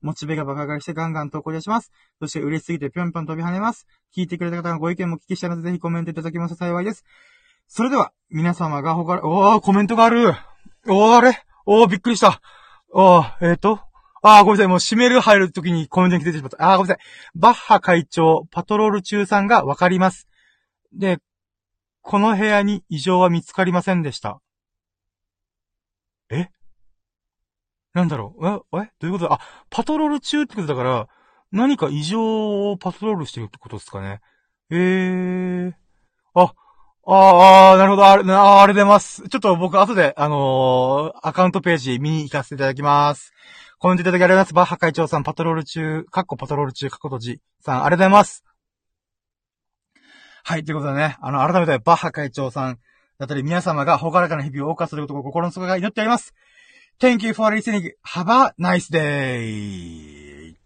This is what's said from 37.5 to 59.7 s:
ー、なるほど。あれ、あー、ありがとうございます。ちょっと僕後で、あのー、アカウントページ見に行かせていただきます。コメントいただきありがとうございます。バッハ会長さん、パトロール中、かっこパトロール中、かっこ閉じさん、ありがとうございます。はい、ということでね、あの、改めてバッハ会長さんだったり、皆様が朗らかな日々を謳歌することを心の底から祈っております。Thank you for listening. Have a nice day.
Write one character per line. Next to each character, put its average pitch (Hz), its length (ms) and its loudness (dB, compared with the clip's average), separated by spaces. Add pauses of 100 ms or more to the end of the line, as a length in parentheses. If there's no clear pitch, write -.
ー、 - 20 6
な 190 80 6
る 196 60 2
ほ 202 60 2
ど。 196 100 8
あ 196 100 10
れ、 202 60 2
あ - 20 -4
ー、 - 20 0
あ - 0 -
り 185 60 2
が - 20 4
と 196 300 8
う 202 40 6
ご 202 60 2
ざ 202 80 2
い - 40 6
ま 202 140 6
す。 - 280 -18
ち - 80 -8
ょ - 20 -2
っ - 20 -4
と 196 160 2
僕 175 220 -2
後 202 160 2
で、 160 220 2
あ 147 120 -2
の 131 880 0
ー、 - 60 -20
ア 156 120 -6
カ 185 100 2
ウ 185 40 2
ン 175 40 -2
ト 190 80 -4
ペ 170 140 0
ー - 20 -2
ジ 127 220 -6
見 147 120 -4
に 156 120 -4
行 143 100 -12
か 143 100 -6
せ - 80 -14
て 151 40 -12
い 139 40 -14
た 139 60 -4
だ 135 100 -2
き 135 80 -12
ま 143 320 0
す。 - 200 -20 (440)
コ 180 100 -2
メ 180 60 2
ン - 40 -2
ト 175 40 -4
い - 20 -6
た 185 80 0
だ 180 60 0
き 180 60 4
あ - 40 4
り 185 40 4
が 185 40 6
と - 0 -
う - 0 -
ご - 0 -
ざ 190 40 4
い 190 40 4
ま - 20 -6
す。 156 80 -16
バ 175 80 4
ッ - 20 6
ハ 180 140 -8
会 160 160 -2
長 160 120 -2
さ 156 120 -4
ん、 143 60 -6
パ 147 100 -8
ト 165 100 -8
ロ 165 80 -2
ー - 40 -2
ル 156 80 -8
中、 156 400 -8
か - 180 -6
っ - 20 -4
こ - 120 -12
パ 131 100 -14
ト 147 100 -6
ロ 143 60 -4
ー 143 40 -4
ル 131 60 -10
中、 139 160 -10
か - 80 -14
っ - 20 -20
こ 151 100 -12
閉 131 100 -10
じ 117 220 -12 (200)
さ 143 140 -6
ん、 131 100 -4
あ 147 60 0
り - 0 -
が - 0 -
と 170 60 2
う - 20 -2
ご - 0 -
ざ 190 80 4
い 190 40 4
ま 202 140 6
す。 - 200 -14 (2000)
は 165 100 -4
い、 151 60 -10
と 151 60 -10
い 156 40 -4
う - 20 -6
こ 147 60 -6
と 143 100 -6
で - 20 -6
ね、 147 260 -4
あ 135 120 -10
の、 139 120 0
改 180 160 0
め 170 60 0
て 135 180 -2
バ 170 100 4
ッ - 20 -2
ハ 165 160 -8
会 143 180 -10
長 135 220 -10
さ 131 180 -8
ん 127 80 -14 (400)
だ 139 80 -10
っ - 20 -16
た 143 60 -10
り、 135 80 -6
皆 170 200 -4
様 151 220 -4
が 135 140 0
朗 156 220 -6
ら 175 80 -2
か 160 80 -6
な 143 80 -8
日 143 80 -10
々 143 180 -8
を 160 60 -6
謳 170 80 -6
歌 - 20 -10
す 156 80 -14
る 151 80 -8
こ 147 60 -10
と 170 100 -12
を 139 60 -10
心 170 200 -6
の 175 60 -6
底 180 160 -10
か 185 60 -4
ら 190 40 -4
祈 185 120 -4
っ - 20 -6
て 214 100 -8
お 214 40 -2
り 220 40 -2
ま 240 100 0
す。 - 180 -14 (640)
Thank 233 260 0
you 220 80 -4
for 220 180 0
listening. 208 420 -4 (120)
Have 175 240 -6
a 254 260 2
nice 180 320 -4
day. 95 1700 -8 (120)